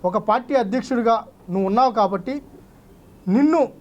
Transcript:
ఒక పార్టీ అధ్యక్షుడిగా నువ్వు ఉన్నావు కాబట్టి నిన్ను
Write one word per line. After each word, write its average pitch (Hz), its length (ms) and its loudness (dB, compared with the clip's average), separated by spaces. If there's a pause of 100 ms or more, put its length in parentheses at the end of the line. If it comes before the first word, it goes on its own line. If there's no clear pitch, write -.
ఒక 185 120 -2
పార్టీ 240 380 -2
అధ్యక్షుడిగా 226 720 0 (240)
నువ్వు 190 160 -2
ఉన్నావు 240 260 2
కాబట్టి 202 420 -2 (920)
నిన్ను 285 400 4 (120)